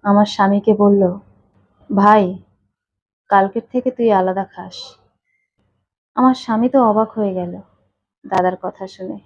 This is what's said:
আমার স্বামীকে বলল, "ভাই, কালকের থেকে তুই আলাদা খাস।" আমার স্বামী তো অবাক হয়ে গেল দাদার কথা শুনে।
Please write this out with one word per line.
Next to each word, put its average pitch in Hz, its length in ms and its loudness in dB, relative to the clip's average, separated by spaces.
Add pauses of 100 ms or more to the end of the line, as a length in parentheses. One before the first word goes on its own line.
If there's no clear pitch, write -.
আমার 208 220 2
স্বামীকে 202 480 0
বলল, 202 280 4 (880)
"ভাই, 208 340 4 (1040)
কালকের 196 400 0
থেকে 254 200 -4
তুই 233 220 -2
আলাদা 190 320 -2
খাস।" 185 320 -16 (1400)
আমার 254 180 2
স্বামী 233 340 -2
তো 269 160 0
অবাক 220 260 0
হয়ে 208 240 -4
গেল 180 200 -8 (680)
দাদার 180 320 -2
কথা 185 300 -12
শুনে। 196 400 -14